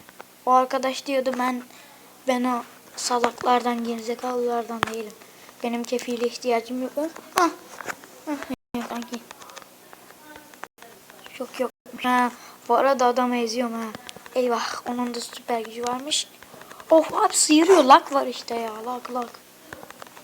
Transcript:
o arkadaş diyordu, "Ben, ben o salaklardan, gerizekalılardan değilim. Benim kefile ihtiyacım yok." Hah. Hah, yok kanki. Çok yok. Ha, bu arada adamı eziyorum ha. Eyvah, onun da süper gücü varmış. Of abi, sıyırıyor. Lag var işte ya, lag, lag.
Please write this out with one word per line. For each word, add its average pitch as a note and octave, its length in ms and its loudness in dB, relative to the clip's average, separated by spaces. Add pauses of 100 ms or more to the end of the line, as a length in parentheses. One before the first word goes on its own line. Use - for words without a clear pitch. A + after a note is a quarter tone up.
(460)
o B3 40 4
arkadaş B3+ 560 2
diyordu, C4 320 0
"Ben, B3 240 -2 (680)
ben B3 160 2
o B3 180 0 (340)
salaklardan, A#3+ 880 0
gerizekalılardan A#3 1000 -4
değilim. A3 300 -6 (500)
Benim A#3+ 220 -4
kefile A#3+ 420 -4
ihtiyacım A#3+ 560 -4
yok." B3+ 120 -6
Hah. E4 560 -2 (760)
Hah, D4+ 100 -6 (400)
yok A#3+ 120 -6
kanki. A#3 320 -10 (2250)
Çok - 220 -8
yok. B3+ 100 -2 (320)
Ha, B3 280 4 (380)
bu A#3 60 4
arada B3+ 320 4
adamı B3 300 2
eziyorum A#3 380 -2
ha. A3+ 140 -8 (460)
Eyvah, B3 520 -2
onun A#3+ 280 -4
da A#3 60 -8
süper A#3 400 -6
gücü A3+ 220 -10
varmış. B3+ 460 -4 (640)
Of A3 240 6
abi, E4+ 220 2
sıyırıyor. D#4+ 480 8
Lag C#4+ 280 8
var C4+ 140 0
işte - 280 -8
ya, A3 320 -8
lag, B3 280 -8
lag. A#3+ 140 -4 (960)